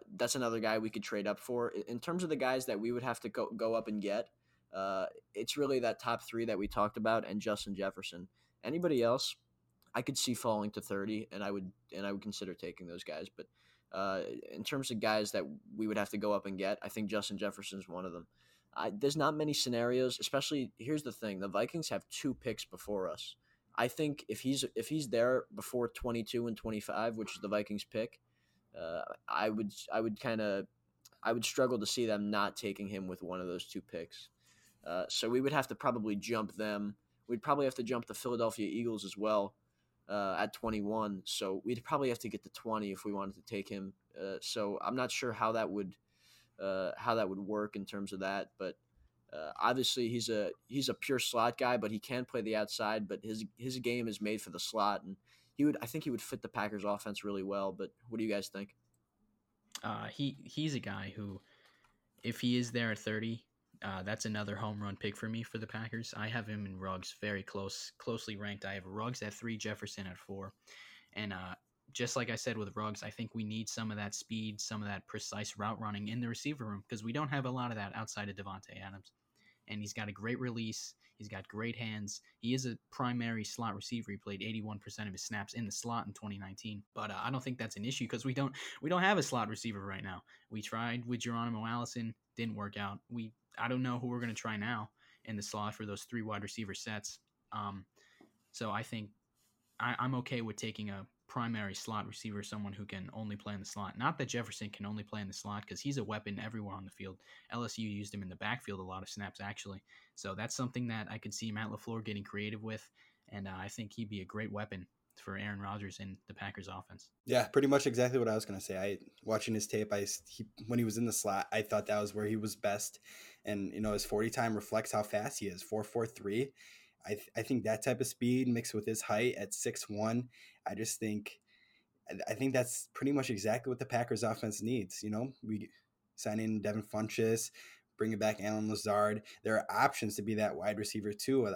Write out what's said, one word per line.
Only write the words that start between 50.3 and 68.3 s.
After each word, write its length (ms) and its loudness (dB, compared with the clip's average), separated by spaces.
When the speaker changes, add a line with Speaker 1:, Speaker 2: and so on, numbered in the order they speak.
Speaker 1:
he's 200 2
a 60 2
pure 240 2
slot 400 4
guy, 180 6
but 140 2
he 80 0
can 260 -2
play 160 0
the 140 2
outside, 540 2
but 160 -2
his, 200 -2
his 220 -4
game 260 2
is 140 -2
made 200 2
for 100 -10
the 100 -6
slot, 420 4
and 140 -8
he 100 4
would, 180 6
I 40 -4
think 180 -4
he 60 0
would 120 0
fit 200 -6
the 60 -8
Packers 360 -2
offense 400 -2
really 180 0
well. 300 0
But 180 -6
what 100 -4
do 60 2
you 80 2
guys 160 0
think? 280 -8
Speaker 2:
Uh, 240 -2
he, 380 -2
he's 320 -2
a 40 0
guy 360 -6
who, 240 -6
if 180 -2
he 160 6
is 140 2
there 220 2
at 60 -2
thirty, 460 -2
uh, 180 -4
that's 220 -2
another 320 -2
home 260 -2
run 140 -4
pick 180 -2
for 140 -6
me 140 -4
for 160 -8
the 80 -4
Packers. 500 -6
I 120 -2
have 180 -2
him 180 -4
and 160 -8
Ruggs 400 -4
very 220 0
close, 560 -6
closely 380 -4